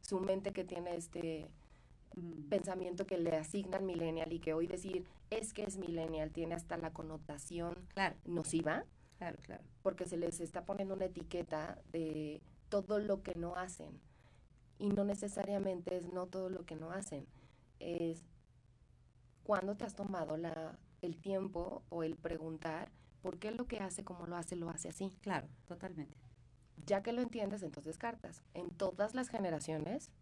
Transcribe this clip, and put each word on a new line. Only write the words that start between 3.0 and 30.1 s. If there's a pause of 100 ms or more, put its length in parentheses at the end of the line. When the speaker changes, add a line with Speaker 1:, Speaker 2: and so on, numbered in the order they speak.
Speaker 1:
que
le
asignan
millennial
y
que
hoy
decir, (260)
"Es
que
es
millennial",
tiene
hasta
la
connotación (200)
Speaker 2:
Claro.
Speaker 1:
nociva, (340)
Speaker 2:
Claro,
claro. (200)
Speaker 1:
porque
se
les
está
poniendo
una
etiqueta (140)
de (300)
todo
lo
que
no
hacen, (800)
y
no
necesariamente
es
no
todo
lo
que
no
hacen, (540)
es (1200)
cuándo
te
has
tomado
la, (240)
el
tiempo
o
el
preguntar (320)
por
qué
lo
que
hace
como
lo
hace,
lo
hace
así.
Speaker 2:
Claro, (180)
totalmente. (680)
Speaker 1:
Ya
que
lo
entiendes,
entonces
descartas. (120)
En
todas
las
generaciones (120)